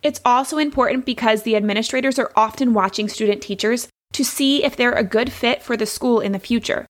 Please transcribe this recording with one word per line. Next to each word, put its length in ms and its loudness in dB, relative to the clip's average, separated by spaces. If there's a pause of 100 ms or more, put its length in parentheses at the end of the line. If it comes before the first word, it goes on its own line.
It's 200 -2
also 360 2
important 480 0
because 380 0
the 120 2
administrators 600 0
are 180 -2
often 380 2
watching 340 0
student 320 -2
teachers 480 -2 (240)
to 100 -2
see 400 0
if 140 -2
they're 160 2
a 100 2
good 300 0
fit 300 -2
for 160 -4
the 80 -2
school 340 0
in 120 -2
the 60 -2
future. 520 -2